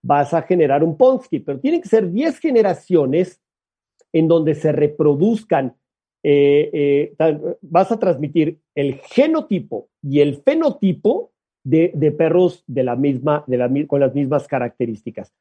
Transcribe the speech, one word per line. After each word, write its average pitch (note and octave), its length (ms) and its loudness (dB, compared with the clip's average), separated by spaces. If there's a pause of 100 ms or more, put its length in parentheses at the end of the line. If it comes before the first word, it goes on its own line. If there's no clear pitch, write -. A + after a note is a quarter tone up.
vas C#3+ 320 0
a D#3+ 80 0
generar D3+ 420 0
un E3 140 -2
Pomsky. B3+ 440 0
Pero G#3 180 -8
tienen D#4+ 220 -2
que D#4+ 80 -16
ser G3 220 0
diez C4+ 280 -4
generaciones F3+ 1000 0 (720)
en D#3+ 160 2
donde D#3+ 280 2
se D3+ 160 -2
reproduzcan, D3+ 1040 0 (480)
eh, C#3+ 500 2
eh, D3 460 0
tan-, D#3 200 0 (220)
vas F#3 300 0
a A3 80 -4
transmitir D#3+ 580 -2 (160)
el C#3+ 220 -2
genotipo B3 920 -2 (120)
y C#3+ 200 0
el D3 200 0
fenotipo C#4 920 0 (320)
de, D#3+ 300 2
de D3+ 180 0
perros E3 540 0
de B2+ 180 -4
la B2 120 -2
misma, C#3+ 500 -2
de B2+ 120 -2
la B2 100 0
mi-, C#3+ 180 -2
con C#3+ 140 -2
las C3 160 0
mismas C#3+ 320 -2
características. A#2 920 -8